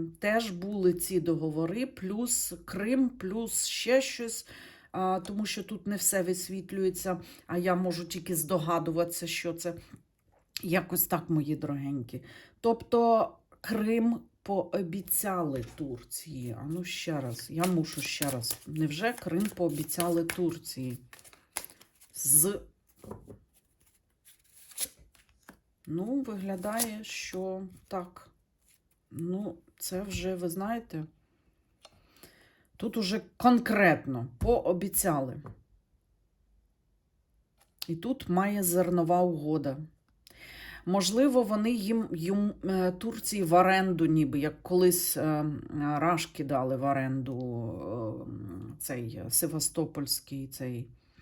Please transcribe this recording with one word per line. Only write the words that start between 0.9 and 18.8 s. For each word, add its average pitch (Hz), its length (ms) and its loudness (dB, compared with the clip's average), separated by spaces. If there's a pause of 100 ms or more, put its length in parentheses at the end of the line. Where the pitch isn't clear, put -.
ці 180 280 0
договори, 160 640 0
плюс 226 680 -4 (100)
Крим, 240 440 2
плюс 208 580 -4
ще 254 360 2
щось, 233 440 -8 (460)
а, 185 340 0
тому 208 200 -4
що - 160 -6
тут 208 240 -10
не 202 100 -2
все 190 260 2
висвітлюється, 185 1000 -2 (260)
а 175 120 -2
я 180 160 2
можу 175 300 0
тільки 175 320 -4
здогадуватися, 165 880 0
що 165 260 -4
це. 165 220 -6 (880)
Якось 175 440 0
так, 165 240 -2
мої 151 260 2
дорогенькі. 139 640 -6 (380)
Тобто 233 680 4 (300)
Крим 226 600 2 (220)
пообіцяли 180 1200 -2 (100)
Турції. 123 840 -8
А 127 40 -10
ну 165 200 -4
ще 160 360 -4
раз, 123 300 -6
я 160 140 0
мушу 170 360 2
ще 139 300 -2
раз. 123 260 -4 (100)
Невже 156 460 -2